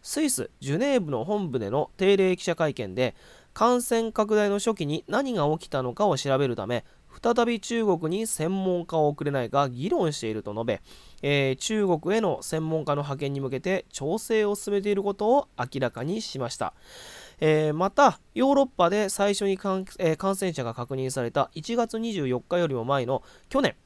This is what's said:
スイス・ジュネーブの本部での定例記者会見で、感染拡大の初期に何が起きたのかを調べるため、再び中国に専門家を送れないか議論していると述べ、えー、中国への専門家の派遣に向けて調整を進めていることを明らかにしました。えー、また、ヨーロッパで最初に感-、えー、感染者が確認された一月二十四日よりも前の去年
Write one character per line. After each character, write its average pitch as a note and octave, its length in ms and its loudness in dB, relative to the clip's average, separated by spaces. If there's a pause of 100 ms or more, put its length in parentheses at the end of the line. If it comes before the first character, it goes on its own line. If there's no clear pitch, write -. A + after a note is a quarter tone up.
ス - 180 -4
イ D4+ 80 2
ス・ - 300 -2
ジ C#3 160 -2
ュ - 20 0
ネ C4+ 200 2
ー G#3+ 40 2
ブ D3+ 80 -6
の B2+ 140 -2
本 G3 260 -2
部 B2+ 80 -2
で G#2 140 -2
の C#3+ 260 0
定 G3 180 4
例 F#3 220 2
記 - 60 -14
者 E3+ 120 0
会 D#3 200 0
見 G2 180 -6
で、 A#2+ 220 0 (400)
感 B3 260 4
染 A3+ 300 0
拡 G#3+ 240 0
大 G#3 140 4
の G3+ 100 0
初 A3 160 0
期 D#3+ 100 -4
に D3+ 220 -4
何 B3+ 260 -2
が D3+ 240 2
起 - 80 -12
き - 20 -20
た C3+ 140 -2
の B2 120 -4
か G#3 120 0
を E3+ 100 4
調 C3+ 220 0
べ C#3 100 2
る A2+ 80 -2
た G#2 120 -6
め、 A#2+ 180 -2 (380)
再 A#3 220 4
び A#3 160 -2
中 A#3 240 -2
国 F3 340 0
に A3+ 80 -4
専 E3 260 -2
門 F#3 320 0
家 E3 120 -4
を D3+ 100 4
送 D3 160 -2
れ C#3+ 80 -2
な C3+ 100 0
い A#2 80 -4
か C#3 200 2
議 B2+ 200 -6
論 G3+ 220 2
し - 80 -8
て A2+ 100 -4
い A2 40 -4
る G#2+ 100 -6
と G#2 80 -8
述 A2+ 140 -4
べ、 G#2+ 160 -2 (400)
え C#3 320 2
ー、 - 20 0
中 G#3+ 320 0
国 E3+ 260 2
へ A3+ 60 2
の F3 220 0
専 D#3+ 260 -4
門 D#3+ 160 0
家 D3 100 -2
の C#3+ 100 -2
派 C#3 180 -6
遣 C#3 120 -2
に C#3 60 -4
向 C3+ 120 -4
け B2+ 100 -4
て F#3 280 -2
調 D#3+ 300 -4
整 A3 240 0
を G#3 120 0
進 G3+ 180 -4
め G3+ 80 2
て G#3 100 0
い G3+ 40 2
る G3 60 0
こ G3+ 120 -2
と G#3 160 0
を C#4 180 4 (100)
明 B2 220 -4
ら B2+ 120 0
か A#2+ 120 -8
に G3 180 -4
し - 180 -10
ま A#2 100 -4
し - 80 -10
た。 - 160 -4 (680)
え D#3 320 4
ー、 - 20 -2
ま F3+ 160 0
た、 C4+ 300 6 (140)
ヨ C4 180 4
ー - 20 6
ロ C#4 100 6
ッ - 20 4
パ F3 240 2
で G3+ 180 2
最 G3+ 260 0
初 G3 140 0
に F#3+ 100 2
感-、 F#3+ 280 -2 (120)
え E3 160 2
ー、 D#3 40 -2
感 G3 180 0
染 F#3 160 -2
者 C3+ 140 -4
が A2+ 80 -4
確 B2+ 220 -6
認 C3 140 -2
さ B2+ 120 -4
れ A#2 100 -2
た C#3 220 0
一 A3+ 240 -4
月 A#3 200 -2
二 A3+ 140 -4
十 D#3 160 -2
四 B2 140 0
日 F3 180 -2
よ E3+ 80 2
り C3+ 80 -2
も A#2 80 -4
前 C3 220 0
の B2+ 180 -2 (240)
去 C4+ 140 0
年 F#3 140 0 (100)